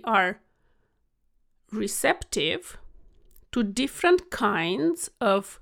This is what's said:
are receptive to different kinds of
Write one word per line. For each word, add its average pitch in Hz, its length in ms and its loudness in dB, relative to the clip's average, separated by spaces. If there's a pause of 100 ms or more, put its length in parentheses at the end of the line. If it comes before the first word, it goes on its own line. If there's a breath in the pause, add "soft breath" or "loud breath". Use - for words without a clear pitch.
are 196 340 2 (1300)
receptive 208 1080 -2 (720)
to 240 100 0
different 277 680 0
kinds 202 800 0 (100)
of 202 420 0